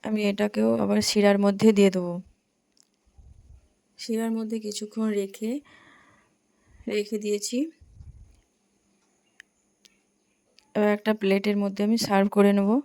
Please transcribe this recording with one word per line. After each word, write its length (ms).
আমি 140
এটাকেও 380
আবার 160
শিরার 360
মধ্যে 320
দিয়ে 180
দেবো। 180
শিরার 380
মধ্যে 280
কিছুক্ষণ 420
রেখে, 300
রেখে 280
দিয়েছি। 340
এবার 220
একটা 140
প্লেটের 420
মধ্যে 240
আমি 100
সার্ভ 200
করে 200
নেব। 120